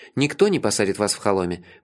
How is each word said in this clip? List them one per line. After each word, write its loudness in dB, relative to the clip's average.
Никто 0
не 2
посадит 0
вас 0
в -14
холоме. -2